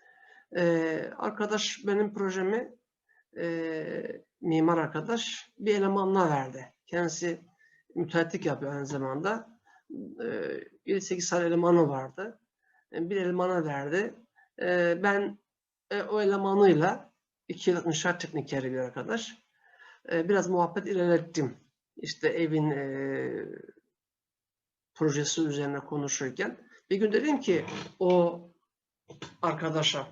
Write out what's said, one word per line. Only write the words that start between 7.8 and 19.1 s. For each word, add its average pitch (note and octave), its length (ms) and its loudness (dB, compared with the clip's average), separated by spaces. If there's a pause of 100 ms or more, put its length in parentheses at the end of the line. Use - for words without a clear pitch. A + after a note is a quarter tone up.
müteahhitlik E3 520 -2
yapıyor C#3 280 -2
aynı C#3+ 120 -6
zamanda. C#3+ 720 -4 (640)
E, D2 360 -6 (260)
yedi F#3+ 140 0
sekiz F3+ 300 -4
tane F3 160 0
elemanı E3+ 420 6
vardı. C#3 520 -8 (520)
E, E3+ 180 -4
bir G3+ 60 -2
elemana F3+ 480 0
verdi. D3+ 500 -2 (480)
E, F3 400 2
ben, G3+ 360 0 (520)
e, G3 120 -2
o G#3+ 180 -2
elemanıyla, G3 920 4 (360)
iki - 220 0
yıllık E3+ 160 0
inşaat E3+ 340 0
teknikeri C3+ 520 -4
bir C3 60 -4
arkadaş, C3 640 -6 (680)